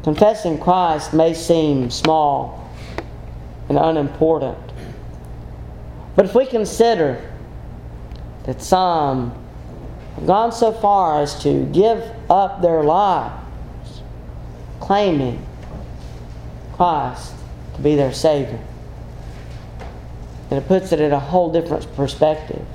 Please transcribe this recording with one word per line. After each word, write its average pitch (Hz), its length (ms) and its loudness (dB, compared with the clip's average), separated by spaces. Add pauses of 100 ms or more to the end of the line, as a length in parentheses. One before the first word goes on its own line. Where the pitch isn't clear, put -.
Confessing 175 560 4
Christ 175 540 2
may 160 200 6
seem 156 560 2
small 143 720 2 (1080)
and 143 80 4
unimportant, 156 800 2 (1600)
but 196 100 8
if 190 100 0
we 262 100 8
consider 220 720 2 (1300)
that 127 180 -6
some 151 680 2 (840)
have 156 120 -2
gone 220 240 4
so 226 220 2
far 190 480 4
as 147 220 -2
to 143 280 4
give 202 320 4 (260)
up 185 320 4
their 165 220 4
lives - 1160 0 (800)
claiming 170 580 2 (1400)
Christ 151 580 0 (420)
to 139 60 -8
be 147 140 4
their 139 160 4
Savior, 131 480 2 (1900)
then 139 100 0
it 135 80 -8
puts 185 240 2
it 156 80 2
in 151 140 4
a 139 60 2
whole 165 300 2
different 165 460 0
perspective. - 800 0